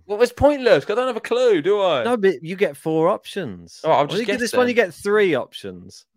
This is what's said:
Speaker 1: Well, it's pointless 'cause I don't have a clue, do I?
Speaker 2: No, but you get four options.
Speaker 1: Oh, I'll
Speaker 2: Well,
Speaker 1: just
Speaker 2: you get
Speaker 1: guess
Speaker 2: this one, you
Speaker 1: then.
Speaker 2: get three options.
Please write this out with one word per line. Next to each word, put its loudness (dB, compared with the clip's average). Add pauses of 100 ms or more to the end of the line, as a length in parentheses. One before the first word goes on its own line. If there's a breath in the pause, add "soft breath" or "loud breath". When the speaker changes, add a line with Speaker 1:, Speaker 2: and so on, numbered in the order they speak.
Speaker 1:
Well, -4
it's 0
pointless 2
'cause -4
I -4
don't -2
have -6
a -12
clue, 2
do 0
I? 0
Speaker 2:
No, 0
but 0
you -10
get -2
four 0
options. -8
Speaker 1:
Oh, 0
I'll 4
Speaker 2:
Well, 2
Speaker 1:
just -4
Speaker 2:
you -4
get -4
Speaker 1:
guess -4
Speaker 2:
this -4
one, 2
you 0
Speaker 1:
then. 2
Speaker 2:
get -10
three 0
options. -10